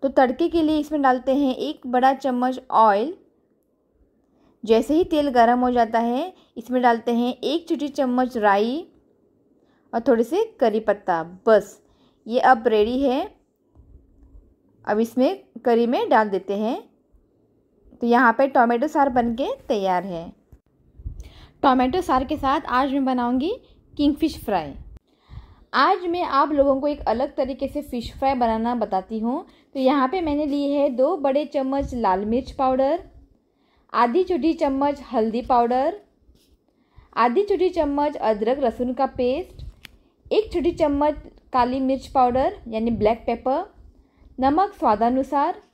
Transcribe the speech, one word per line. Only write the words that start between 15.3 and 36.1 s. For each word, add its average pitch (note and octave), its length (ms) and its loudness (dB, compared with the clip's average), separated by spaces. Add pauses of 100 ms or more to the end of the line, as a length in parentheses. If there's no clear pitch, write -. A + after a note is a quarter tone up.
करी A#3 220 4
में F#4 220 0
डाल A3 200 4
देते G3 280 -4
हैं। A#3+ 320 -4 (1120)
तो A#3+ 60 -2
यहाँ A#3 260 6
पे C4+ 140 2
टोमेटो A#3+ 400 2
सार C#4+ 220 2
बनके A#3+ 380 0 (200)
तैयार F#3+ 360 0
है। F3 300 -10 (1300)
टोमेटो C4 400 2
सार C4 240 0
के C#4+ 120 -6
साथ C#4 240 -2
आज B3+ 300 -2
मैं C#4 140 -2
बनाऊँगी B3+ 560 -2 (360)
किंगफिश D4 480 -2
फ्राई। E3 280 -4 (1000)
आज F4+ 320 2
मैं F4 180 -2
आप C#4+ 280 0
लोगों C#4 300 2
को D4 60 -2
एक D4 120 -2
अलग C4+ 360 -2
तरीके C4+ 320 -4
से D4 140 -6
फ़िश B3 320 -8
फ्राई C4+ 200 0
बनाना A#3 420 0
बताती G#3 440 -4
हूँ। B3+ 260 -4 (280)
तो C#4 60 -6
यहाँ C4 280 2
पे F#4 140 -2
मैंने D4+ 240 -2
ली C#4+ 260 -2
है C#4+ 180 2
दो C4+ 280 0
बड़े C#4 280 0
चम्मच C#4 480 -4
लाल G#3 320 0
मिर्च A#3 260 -2
पाउडर, C4+ 580 -2 (840)
आधी A#3+ 300 2
छोटी E4 300 0
चम्मच C#4 480 -2 (100)
हल्दी A3+ 300 0
पाउडर, B3+ 600 0 (1160)